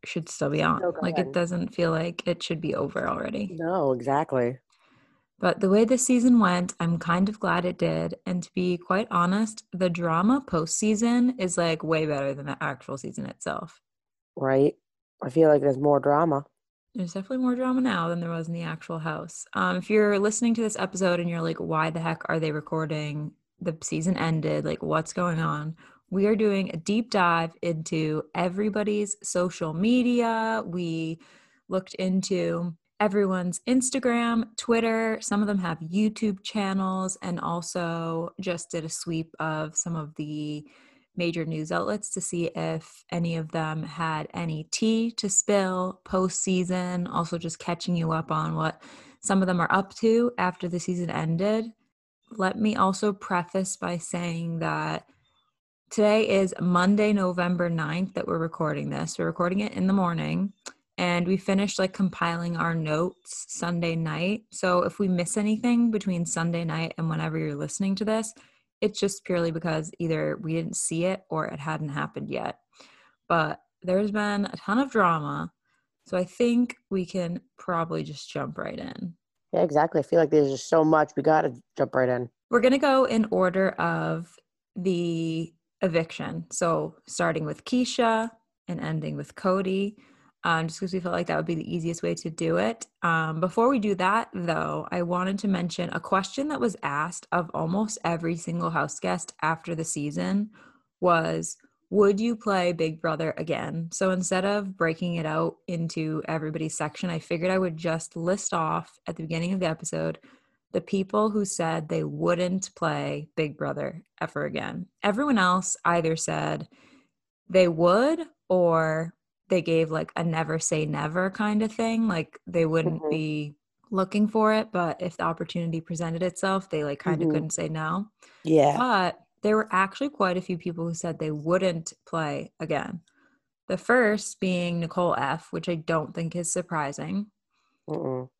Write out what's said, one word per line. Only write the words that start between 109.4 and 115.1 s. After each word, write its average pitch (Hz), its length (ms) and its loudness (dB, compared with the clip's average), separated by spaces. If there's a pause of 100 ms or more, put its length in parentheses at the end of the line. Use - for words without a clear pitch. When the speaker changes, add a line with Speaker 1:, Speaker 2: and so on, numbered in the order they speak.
Speaker 1:
of 190 80 0
the 180 60 2
episode 160 520 -2 (540)
the 95 80 0
people 208 500 0
who 208 140 0
said 165 440 -2
they 165 140 -2
wouldn't 170 720 0
play 147 640 -4
Big 151 200 -2
Brother 143 460 -6 (180)
ever 147 240 -4
again. - 440 -6 (160)
Everyone 233 340 2